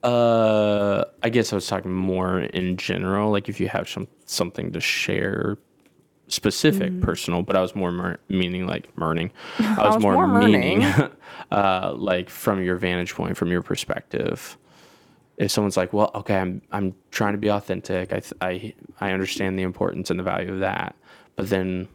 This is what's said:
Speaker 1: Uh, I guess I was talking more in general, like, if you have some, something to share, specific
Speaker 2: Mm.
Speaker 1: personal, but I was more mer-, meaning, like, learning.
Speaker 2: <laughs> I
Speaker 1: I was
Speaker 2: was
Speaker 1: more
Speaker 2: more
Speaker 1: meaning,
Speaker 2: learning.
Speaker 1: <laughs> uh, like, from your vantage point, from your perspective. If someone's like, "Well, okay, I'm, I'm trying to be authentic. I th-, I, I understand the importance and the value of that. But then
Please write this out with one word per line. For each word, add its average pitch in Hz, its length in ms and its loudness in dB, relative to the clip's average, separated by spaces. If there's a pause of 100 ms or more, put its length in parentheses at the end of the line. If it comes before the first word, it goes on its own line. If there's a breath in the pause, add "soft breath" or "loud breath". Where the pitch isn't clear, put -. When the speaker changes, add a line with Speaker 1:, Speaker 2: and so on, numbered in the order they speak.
Speaker 1:
Uh, 110 1000 4 (180)
I 117 80 0
guess 113 220 2
I 104 40 0
was 92 100 -4
talking 92 260 -4
more 92 480 0
in 90 360 -2
general, 95 540 0
like, 101 180 0
if 101 120 -8
you - 80 0
have - 200 -4
some, - 180 -8 (200)
something - 460 -4
to 82 80 -6
share, - 760 -2 (720)
specific 156 640 2
Speaker 2:
Mm. 180 100 -6
Speaker 1:
personal, 87 400 0
but 98 140 2
I 92 40 6
was 92 140 0
more 92 180 0
mer-, 87 260 -4 (100)
meaning, 92 380 0
like, 85 300 -4
learning. 82 360 -2 (140)
Speaker 2:
<laughs> - 120 -10
I 214 160 2
Speaker 1:
I 107 120 4
was 214 100 6
Speaker 2:
was 220 60 2
Speaker 1:
more 98 120 6 (120)
Speaker 2:
more 98 140 4
Speaker 1:
meaning, 101 400 6
Speaker 2:
learning. 101 300 4 (200)
Speaker 1:
<laughs> - 220 -14
uh, 98 440 2
like, 90 340 -2
from 98 320 0
your 90 140 0
vantage 87 380 -2
point, 92 220 -4
from 87 140 0
your 87 120 2
perspective. - 960 -6 (840 soft breath)
If 101 120 0
someone's 104 260 0
like, 92 160 0
"Well, 104 220 4
okay, 104 220 -2
I'm, 92 260 -2 (100)
I'm 95 220 -2 (160)
trying 104 220 0
to 104 60 -2
be 104 100 -2
authentic. 95 640 -2
I 95 80 -4
th-, - 200 -10
I, 92 340 -6 (260)
I 98 120 -2
understand 95 460 -2
the 92 40 -2
importance 92 480 -4
and 90 80 -2
the 92 40 -4
value 92 300 -4
of 95 80 -6
that. - 340 -2 (420 loud breath)
But 95 140 -4
then 92 440 0